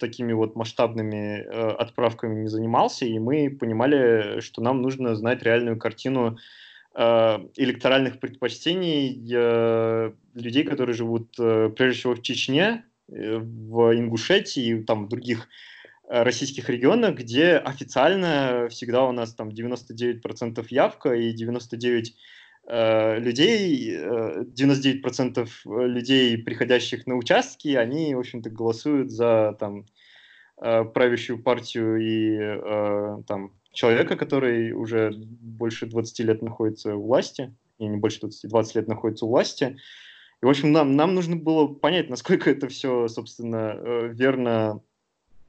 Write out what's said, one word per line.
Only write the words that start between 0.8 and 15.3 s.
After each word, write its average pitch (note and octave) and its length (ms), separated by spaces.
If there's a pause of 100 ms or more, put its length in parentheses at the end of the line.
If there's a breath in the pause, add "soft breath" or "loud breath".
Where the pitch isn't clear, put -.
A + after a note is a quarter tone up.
э, A2 300
отправками A2+ 680
не G#2+ 60
занимался, A#2+ 580
и A2+ 140
мы C#3 300
понимали, A#2 880
что - 220
нам B2+ 200
нужно B2+ 340
знать A#2 280
реальную A#2 340
картину, A#2 600 (580 loud breath)
э, A2+ 420 (180)
электоральных C3 640
предпочтений, C#3 1000 (140)
э, A2+ 800 (220)
людей, A#2+ 300
которые B2 300
живут, A2+ 460
э, A2 360
прежде B2+ 240
всего B2 160
в A#2 60
Чечне, F3 640 (260)
э, G#2+ 280
в A2+ 600
Ингушетии A#2 840
и G#2+ 40
там G#2+ 220
в - 40
других, A#2 380 (600 loud breath)